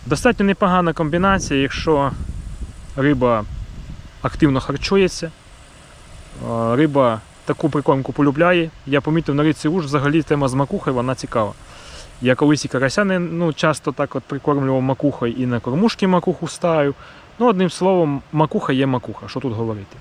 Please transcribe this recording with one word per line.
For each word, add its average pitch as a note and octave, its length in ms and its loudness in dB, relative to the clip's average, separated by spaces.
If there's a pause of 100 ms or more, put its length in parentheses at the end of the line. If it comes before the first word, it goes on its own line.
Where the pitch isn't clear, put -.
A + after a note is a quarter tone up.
Достатньо G3 400 2
непогана F3+ 480 2
комбінація, E3+ 680 0
якщо C#3 500 0 (840)
риба B2 500 2 (760)
активно C3+ 380 2
харчується. E3+ 720 -2 (1200)
Е, A2+ 240 0
риба C3+ 460 4 (240)
таку - 240 -2
прикормку C3+ 440 0
полюбляє. D#3+ 560 2 (160)
Я C#3 160 0
помітив, D#3 340 0
на D3 80 2
річці D3+ 240 0
Уж E3 180 0
взагалі C#3+ 360 0
тема C#3+ 260 0
з B2 60 0
макухою, C#3 420 -2
вона B2+ 200 -2
цікава. A2 380 -4 (680)
Я B2 140 4
колись D3 300 2
і - 20 -4
карася C3 360 0
не, F#3+ 160 0
ну, E3 340 -2
часто D#3 380 -2
так C#3 240 -6
от - 80 -4
прикормлював C3+ 580 0
макухою, C3 520 0
і B2+ 120 -2
на A#2+ 140 0
кормушки F#3+ 480 0
макуху F3 400 0
ставив. D3+ 480 0 (440)
Ну, A#3+ 80 4
одним F#3 220 2
словом, E3+ 520 2 (100)
макуха D#3 420 0
є C3+ 120 2
макуха, A#2+ 420 -4
що C3 120 -8
тут B2 140 -4
говорити. G#2+ 480 -6